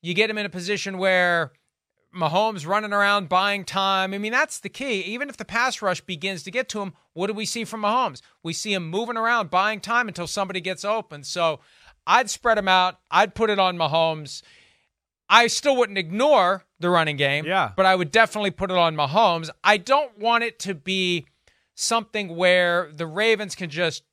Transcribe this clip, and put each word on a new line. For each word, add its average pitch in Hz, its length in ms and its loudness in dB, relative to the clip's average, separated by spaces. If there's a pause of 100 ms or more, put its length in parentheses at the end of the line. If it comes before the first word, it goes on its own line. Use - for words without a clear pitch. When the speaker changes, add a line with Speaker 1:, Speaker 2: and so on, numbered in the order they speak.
Speaker 1:
You 175 120 -6
get 214 160 2
'em 214 80 -4
in 208 80 -4
a - 40 -8
position 190 480 -6
where 180 540 2 (640)
Mahomes 180 520 0
running 208 260 -2
around 202 360 2
buying 196 360 0
time. 190 500 -2
I 202 40 -6
mean, 214 140 -6
that's 294 280 -2
the 202 80 -12
key. 240 340 -6
Even 240 260 -8
if 269 80 -16
the 214 80 -12
pass 240 380 -2
rush 185 180 -2
begins 185 440 -8
to 196 60 -14
get 254 200 -4
to 214 100 -6
him, 196 140 -8 (180)
what - 140 -4
do 208 80 -4
we 214 100 -6
see 226 200 -6
from 220 180 -10
Mahomes? 208 400 0 (200)
We 165 100 -6
see 208 200 -6
him 180 160 -4
moving 226 280 -4
around, 226 340 0
buying 202 300 0
time 233 280 -2
until 175 180 -10
somebody 190 340 -4
gets 180 240 -8
open. 202 380 -4
So 165 380 -2 (460)
I'd 214 240 4
spread 226 260 2
him 196 120 -2
out. 185 300 4 (120)
I'd 190 240 4
put 220 160 0
it 202 80 0
on 185 180 2
Mahomes. 160 680 -2 (840)
I 233 200 6
still 269 280 0
wouldn't 202 220 0
ignore 190 680 2 (160)
the 170 80 0
running 160 280 2
game, 143 280 0
Speaker 2:
Yeah. 160 320 0
Speaker 1:
but 190 80 4
I 190 100 6
would 175 160 -2
definitely 214 420 2
put 196 180 -6
it 180 80 0
on 165 180 2
Mahomes. 160 540 2 (120)
I 214 140 6
don't 240 420 0
want 233 260 2
it 226 160 -8
to 196 140 -6
be 180 520 -2 (480)
something 208 600 -4
where 175 560 2
the 156 160 -8
Ravens 208 480 0
can 180 140 -8
just 160 440 -4